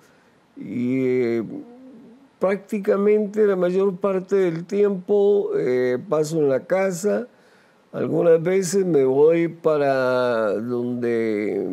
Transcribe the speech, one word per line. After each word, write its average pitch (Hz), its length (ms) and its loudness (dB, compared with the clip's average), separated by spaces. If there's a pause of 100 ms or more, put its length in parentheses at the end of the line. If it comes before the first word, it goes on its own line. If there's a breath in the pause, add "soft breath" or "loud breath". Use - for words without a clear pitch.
(560 soft breath)
y, 123 500 -4
eh, 120 380 0 (960)
prácticamente 208 1080 0
la 196 80 2
mayor 185 420 0
parte 190 380 -2
del 175 300 0
tiempo, 202 920 0
eh, 127 400 0 (100)
paso 156 300 -2
en 147 120 2
la 131 160 -2
casa. 190 640 -2 (640 soft breath)
Algunas 165 520 2
veces 185 420 0
me 147 200 4
voy 156 420 4
para 127 1080 0
donde 113 1200 -2